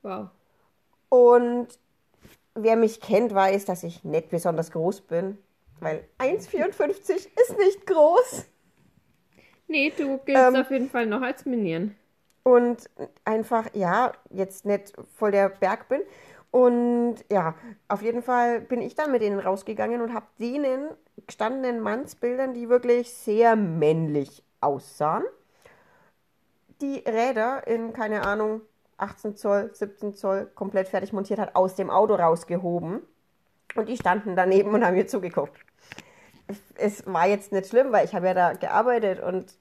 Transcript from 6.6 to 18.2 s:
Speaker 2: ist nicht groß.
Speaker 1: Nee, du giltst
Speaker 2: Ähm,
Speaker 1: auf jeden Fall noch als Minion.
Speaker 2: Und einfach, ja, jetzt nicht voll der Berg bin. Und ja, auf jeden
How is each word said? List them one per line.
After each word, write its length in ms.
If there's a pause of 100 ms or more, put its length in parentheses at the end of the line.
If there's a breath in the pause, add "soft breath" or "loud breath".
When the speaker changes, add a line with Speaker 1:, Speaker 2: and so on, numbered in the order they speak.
Speaker 2:
ist 200
nicht 300
groß. 580 (1200 soft breath)
Speaker 1:
Nee, 260
du 300
giltst 180
Speaker 2:
Ähm, 140
Speaker 1:
auf 120
jeden 200
Fall 160
noch 160
als 240
Minion. 500 (480)
Speaker 2:
Und 460 (360)
einfach, 480
ja, 380 (180)
jetzt 360
nicht 280 (220)
voll 160
der 180
Berg 400
bin. 120 (500 loud breath)
Und 640 (140)
ja, 260 (340 loud breath)
auf 120
jeden 200